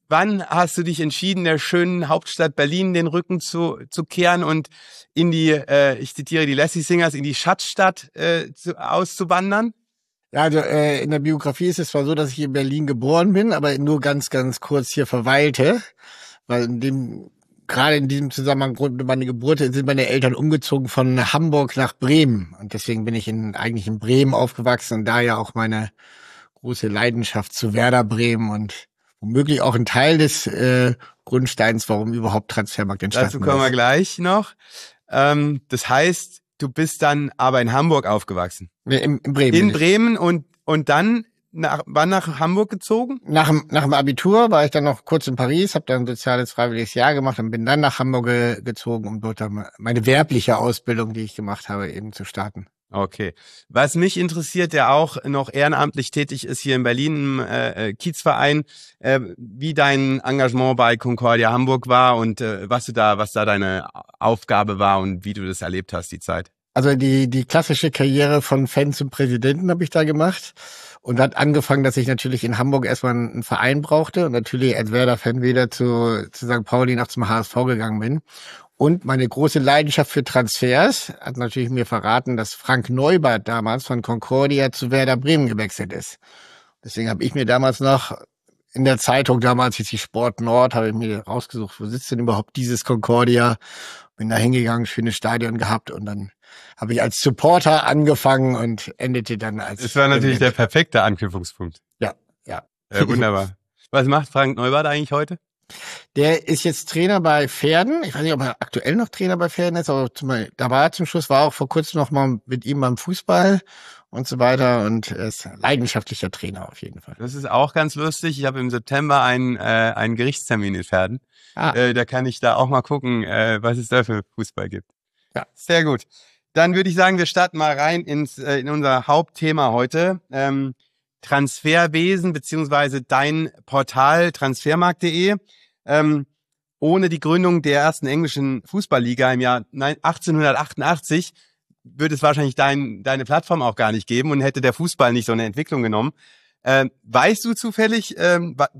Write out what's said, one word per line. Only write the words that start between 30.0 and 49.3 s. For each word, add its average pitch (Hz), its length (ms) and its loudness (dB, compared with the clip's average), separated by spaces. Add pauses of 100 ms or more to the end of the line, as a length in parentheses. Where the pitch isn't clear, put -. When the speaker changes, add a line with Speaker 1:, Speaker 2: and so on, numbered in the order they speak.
Speaker 2:
des, 151 300 2
äh, 127 480 2 (320)
Grundsteins, 117 640 0
warum 110 240 0
überhaupt 110 360 -2
Transfermarkt 101 520 -4
entstanden 104 300 0
Speaker 1:
Dazu 139 80 -8
kommen 135 200 2
wir 131 60 2
Speaker 2:
ist. 127 60 0
Speaker 1:
gleich 127 460 2
noch. 185 360 0 (560)
Ähm, 147 580 2
das - 220 -4
heißt, 160 500 0 (160)
du 139 140 -6
bist 160 320 -4
dann 147 340 2
aber 127 240 2
in 117 140 0
Hamburg 147 320 2
aufgewachsen? 92 640 -4 (160)
Speaker 2:
Nee, 135 100 2
in, 143 220 0
in 143 160 -6
Bremen 135 180 4
Speaker 1:
In 170 80 6
Speaker 2:
bin 208 80 4
ich. 208 60 2
Speaker 1:
Bremen 208 420 4
und, 175 300 0 (180)
und 156 240 0
dann 214 380 2 (240)
nach, 147 360 -4
wann 151 240 0
nach 165 280 -2
Hamburg 185 300 0
gezogen? 240 560 -4
Speaker 2:
Nach 151 240 2
dem, 156 220 2
nach 147 140 2
dem 143 100 2
Abitur 180 560 4
war 151 160 6
ich 139 40 -4
dann 147 140 0
noch 143 220 -2
kurz 160 200 0
in 131 80 -2
Paris, 147 400 0
hab - 120 -4
dann 127 160 0
ein 120 40 -2
soziales 123 460 -2
freiwilliges 117 400 -2
Jahr 139 220 4
gemacht 135 240 -2
und 110 120 -4
bin 113 140 -4
dann 143 160 2
nach 143 180 2
Hamburg 131 280 -2
ge-, 120 340 0
gezogen, 113 480 -8
um 107 140 -10
dort 110 180 -8